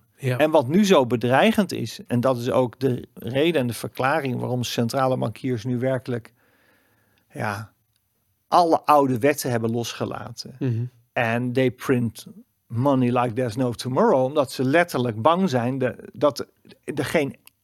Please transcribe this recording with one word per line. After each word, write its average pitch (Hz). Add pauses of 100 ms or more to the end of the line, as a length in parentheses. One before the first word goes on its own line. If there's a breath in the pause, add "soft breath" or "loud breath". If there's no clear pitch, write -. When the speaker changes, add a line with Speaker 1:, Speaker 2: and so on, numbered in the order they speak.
(160)
Speaker 1:
Ja. 127
Speaker 2:
En 156
wat 139
nu 190
zo 165
bedreigend 139
is, 117
en 123
dat 127
is 120
ook 117
de 127
reden 143
en 123
de 117
verklaring 131
waarom 120
centrale 131
bankiers 123
nu 123
werkelijk, 123 (1000)
ja, 110 (760)
alle 165
oude 143
wetten 139
hebben 113
losgelaten. 117
Speaker 1:
Mhm. 120 (280)
Speaker 2:
En 120
they 131
print - (400)
money 127
like 123
there's 117
no 127
tomorrow, 135
omdat 139
ze 135
letterlijk 127
bang 175
zijn 127
de, 123
dat - (380)
er 147
geen, 143 (280)